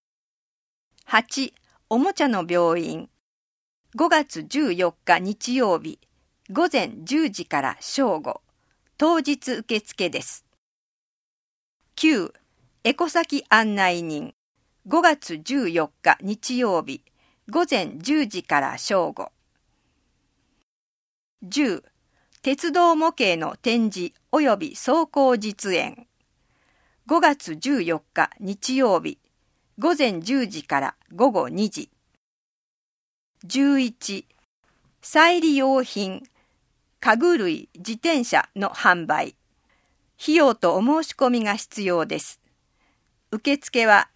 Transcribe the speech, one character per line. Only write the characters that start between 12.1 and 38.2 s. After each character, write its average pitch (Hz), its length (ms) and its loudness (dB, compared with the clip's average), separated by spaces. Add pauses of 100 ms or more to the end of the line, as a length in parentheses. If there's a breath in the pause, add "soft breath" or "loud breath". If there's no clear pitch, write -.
エ 240 100 2
コ 339 140 -2
先 311 400 -2
案 214 260 4
内 180 300 0
人。 156 280 -8 (540)
五 320 160 0
月 294 360 2
十 240 300 -2
四 165 220 0 (100)
日 156 220 4
日 214 340 -6
曜 202 260 0
日、 135 200 -12 (480)
午 339 180 0
前 156 300 -2
十 277 260 0
時 202 180 -8
か 151 180 0
ら 135 180 -4
正 170 340 -2
午。 - 180 -12 (2000)
十、 196 420 -2 (560)
鉄 285 320 -2
道 349 240 4
模 320 200 0
型 185 200 2
の 160 240 -6
展 226 320 0
示 175 220 -8 (180)
及 269 240 4
び - 180 -6
走 311 320 0
行 262 300 2
実 202 380 -6
演。 156 320 -4 (1000)
五 302 140 2
月 285 360 2
十 247 260 -2
四 165 200 -2 (120)
日 - 160 0 (100)
日 202 360 -6
曜 220 240 2
日、 - 180 -10 (600)
午 320 160 0
前 226 260 -2
十 240 260 -2
時 160 160 -10
か 143 180 -2
ら - 160 -6 (180)
午 240 160 2
後 160 200 -2
二 196 180 -2
時。 - 220 -12 (1500)
十 277 360 2
一、 226 460 -6 (760)
再 339 380 4
利 311 160 4
用 269 260 2
品、 196 400 -8 (800)
家 226 160 2
具 339 200 2
類、 180 400 -2
自 180 160 -12
転 269 320 0